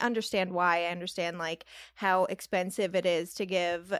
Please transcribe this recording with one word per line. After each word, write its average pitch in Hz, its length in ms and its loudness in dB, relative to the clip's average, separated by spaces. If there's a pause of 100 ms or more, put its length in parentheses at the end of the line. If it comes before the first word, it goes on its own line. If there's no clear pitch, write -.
understand 214 520 0
why. 175 320 4
I 170 60 -2
understand, 175 480 -4
like, 165 260 -6 (300)
how 185 300 4
expensive 185 680 -2
it 185 140 2
is 175 280 2
to 202 120 -4
give 175 520 0